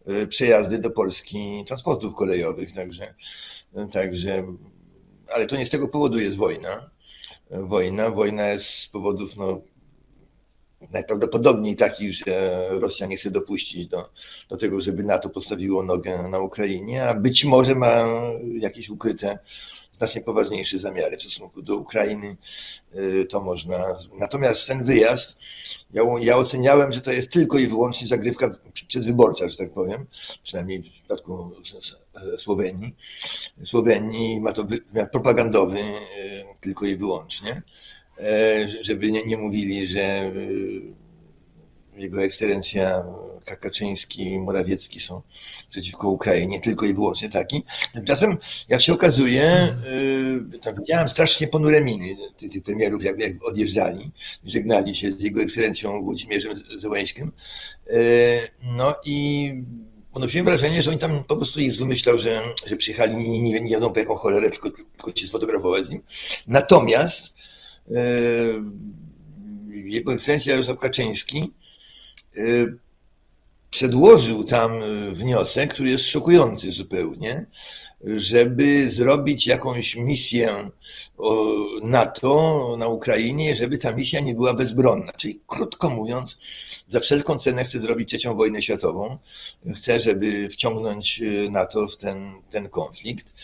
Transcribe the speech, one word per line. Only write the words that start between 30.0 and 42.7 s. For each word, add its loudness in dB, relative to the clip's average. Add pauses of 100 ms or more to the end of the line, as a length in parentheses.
przynajmniej -8
w -20
przypadku -8
s-, -16
s-, -12
Słowenii. -4 (680)
Słowenii 0
ma -2
to -4
wy-, -4
wymiar -2
propagandowy, 2
y, -10 (160)
tylko -6
i 0
wyłącznie, -6 (560)
e, 2 (140)
żeby 0
nie, 0
nie -2
mówili, -2
że, -2
y, -8 (960)
jego -4
ekscelencja 0 (400)